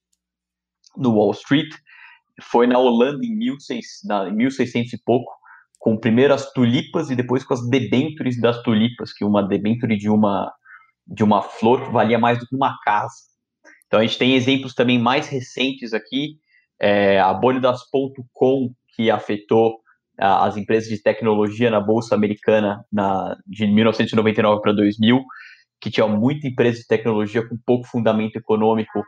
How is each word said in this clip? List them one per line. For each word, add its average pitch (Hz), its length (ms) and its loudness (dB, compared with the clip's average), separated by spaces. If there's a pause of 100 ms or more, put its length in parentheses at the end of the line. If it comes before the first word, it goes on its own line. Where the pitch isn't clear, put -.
(960)
no 120 180 2
Wall 104 180 4
Street, 143 420 -2 (640)
foi 120 260 2
na 123 120 4
Holanda 127 440 2
em 117 140 -4
mil 131 240 -4
seis, - 460 -12
na, 101 220 -4
em 98 60 -6
mil 120 160 2
seiscentos 120 440 -4
e - 100 -14
pouco, 123 260 0 (480)
com 110 200 0
primeiro 123 340 4
as 131 180 -2
tulipas 139 600 0
e 131 40 -4
depois 123 300 -2
com - 80 -6
as 123 160 -4
debentures 123 720 -2
das 117 220 0
tulipas, 113 500 -2
que - 100 -12
uma 104 240 2
debenture 107 520 -2
de 104 100 -4
uma, 104 420 0 (560)
de - 160 -6
uma 104 200 4
flor 123 500 0
valia 113 260 2
mais 120 200 2
do - 80 -10
que 131 100 -6
uma 135 260 -2
casa. 110 320 -2 (720)
Então 104 140 2
a - 20 4
gente 113 140 0
tem 131 180 2
exemplos 131 380 0
também 123 260 2
mais 131 300 0
recentes 131 640 -6
aqui, 143 460 -6 (420)
é, 101 400 2
a 92 140 2
bolha 127 260 0
das 127 300 -2
ponto 135 420 -4
com, 131 380 0 (260)
que 113 140 2
afetou 110 680 0 (400)
a, 95 280 2
as 101 100 -4
empresas 110 320 -2
de 107 140 -8
tecnologia 107 680 0
na 104 120 2
Bolsa 110 320 0
Americana 104 760 0
na, 95 460 -2 (100)
de 107 200 -4
mil 104 180 4
novecentos 110 300 0
e - 20 -2
noventa 110 240 2
e - 20 2
nove 104 200 2
pra 104 100 2
dois 104 260 2
mil, 120 240 4 (600)
que 110 80 -8
tinha 113 160 2
muita 131 420 -2
empresa 123 300 0
de - 80 -20
tecnologia 110 600 -2
com 120 200 -10
pouco 123 200 0
fundamento 110 500 -2
econômico 110 720 -2